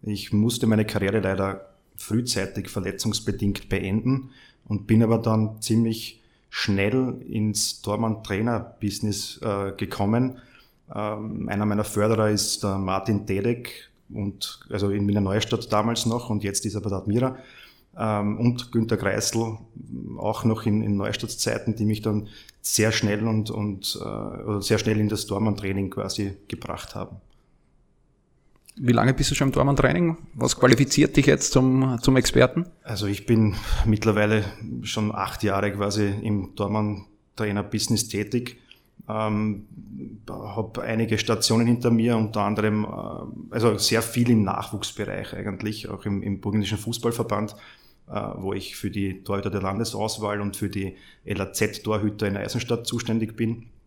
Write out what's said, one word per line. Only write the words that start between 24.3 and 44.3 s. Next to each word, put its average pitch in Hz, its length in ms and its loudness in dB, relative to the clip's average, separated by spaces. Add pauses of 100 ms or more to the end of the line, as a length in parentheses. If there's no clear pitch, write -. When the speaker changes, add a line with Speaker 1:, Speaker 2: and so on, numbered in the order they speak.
Speaker 1:
sehr 104 180 2
schnell 110 220 2
in 107 80 4
das 104 180 -2
Tormann-Training 98 640 0
quasi 98 480 -4 (120)
gebracht - 460 -10
haben. - 220 -8 (1600)
Speaker 2:
Wie 123 160 2
lange 117 220 6
bist - 160 0
du 151 40 0
schon 135 140 2
im 131 60 2
Tormann-Training? 143 640 4 (160)
Was 110 240 0
qualifiziert 135 580 6
dich 139 100 6
jetzt 131 260 4
zum, 131 500 4
zum 131 140 6
Experten? 127 500 4 (180)
Speaker 1:
Also 104 220 -6
ich 98 180 -4
bin 110 320 4 (300)
mittlerweile 107 580 4 (380)
schon 107 320 -2
acht - 280 -4
Jahre 101 300 0
quasi 101 400 0 (100)
im 101 340 -2
Tormann-Trainer-Business 104 1500 -2
tätig. - 520 -4 (480)
Ähm, 107 580 -2 (600)
hab 107 500 -8
einige 113 380 0
Stationen 113 500 2
hinter 120 240 4
mir, 113 280 4
unter 107 240 0
anderem, 107 420 2
äh, - 720 -10
also 110 240 4
sehr 113 240 2
viel 120 280 2